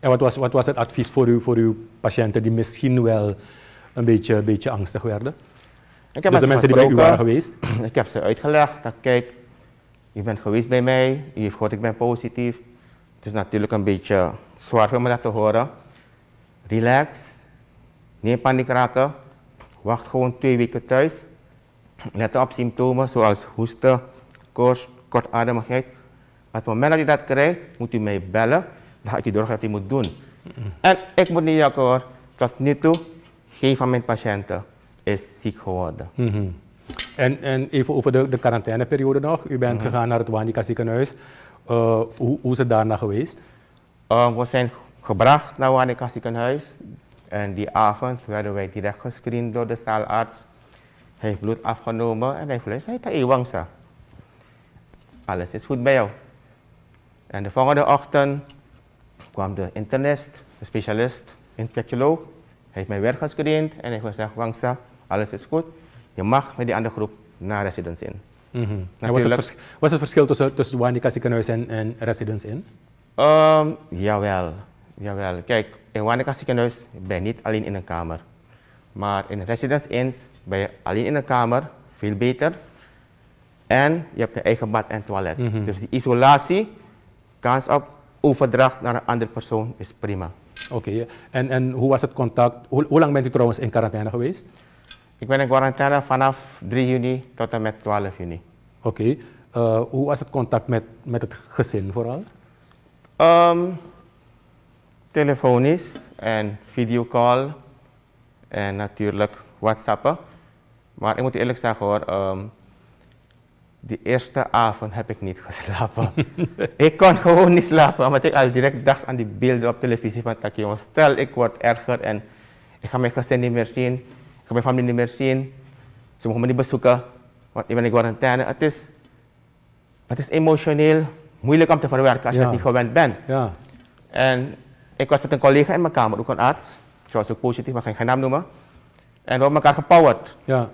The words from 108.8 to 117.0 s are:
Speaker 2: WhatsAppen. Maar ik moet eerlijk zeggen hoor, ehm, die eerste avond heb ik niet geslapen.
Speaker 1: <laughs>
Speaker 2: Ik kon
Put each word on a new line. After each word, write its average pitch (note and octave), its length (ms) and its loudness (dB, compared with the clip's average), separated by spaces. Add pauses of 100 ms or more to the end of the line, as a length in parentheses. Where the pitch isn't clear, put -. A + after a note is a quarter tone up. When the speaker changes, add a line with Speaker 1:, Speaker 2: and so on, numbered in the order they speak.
Speaker 2:
WhatsAppen. A2 580 -2 (760)
Maar - 220 -2
ik B2 60 -4
moet B2+ 120 -2
eerlijk A#2+ 240 -2
zeggen A2+ 280 -2
hoor, G#2 140 0
ehm, F#2+ 380 -4 (1400)
die - 220 -10
eerste B2 500 -2
avond G#2+ 420 0
heb A2+ 160 -8
ik G#2+ 100 -10
niet F#2 200 -8
geslapen. G#2 720 -6 (360)
Speaker 1:
<laughs> - 300 -8
Speaker 2:
Ik D#3 200 4
kon F#3 200 8